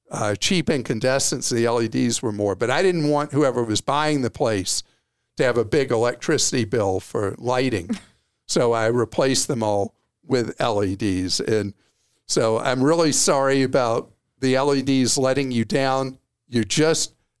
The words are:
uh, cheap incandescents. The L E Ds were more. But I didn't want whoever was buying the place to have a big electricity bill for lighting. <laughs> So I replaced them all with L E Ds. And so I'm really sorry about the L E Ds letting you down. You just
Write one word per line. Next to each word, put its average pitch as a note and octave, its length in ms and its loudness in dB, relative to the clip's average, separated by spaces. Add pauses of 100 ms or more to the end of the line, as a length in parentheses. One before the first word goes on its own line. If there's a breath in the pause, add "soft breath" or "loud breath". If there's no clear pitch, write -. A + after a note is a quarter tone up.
uh, G#2+ 260 -2
cheap - 340 0
incandescents. C3 800 -2
The A#2 160 2
L A#2 160 2
E A#2 60 0
Ds B2 360 -2
were A2+ 80 -2
more. G2+ 240 -2
But A#2 160 -2
I D3+ 100 2
didn't E3+ 280 2
want D3 220 0
whoever C3+ 320 0
was G#2+ 180 -2
buying D3 400 0
the A#2 100 -2
place G#2+ 500 -2 (560)
to D#3 60 0
have B2 140 2
a A2+ 80 2
big C3+ 260 0
electricity A#2+ 760 0
bill G2 340 0
for G#2 380 -4
lighting. B2 540 -2 (120)
<laughs> - 60 -20 (420 soft breath)
So A#2+ 200 2
I A2+ 160 2
replaced B2 600 0
them A#2+ 140 -4
all G#2 320 -2 (320)
with B2 320 -2
L A2 260 0
E F#2+ 120 -2
Ds. F#2 440 -2
And G#2 360 -2 (500)
so A2+ 320 0
I'm B2+ 260 0
really D#3+ 280 4
sorry C3+ 500 2
about C3 480 0 (300)
the C3 160 2
L C#3+ 180 2
E C3+ 80 2
Ds C3 380 2
letting C3 320 0
you A#2 140 0
down. C3+ 520 0 (300)
You A#2+ 160 0
just D3+ 500 0 (260)